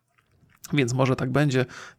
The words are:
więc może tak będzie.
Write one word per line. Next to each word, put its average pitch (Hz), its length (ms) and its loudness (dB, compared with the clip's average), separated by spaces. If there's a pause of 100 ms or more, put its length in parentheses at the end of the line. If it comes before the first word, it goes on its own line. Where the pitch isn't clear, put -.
(720)
więc 131 220 2
może 131 220 2
tak 127 160 -4
będzie. 131 340 2 (320)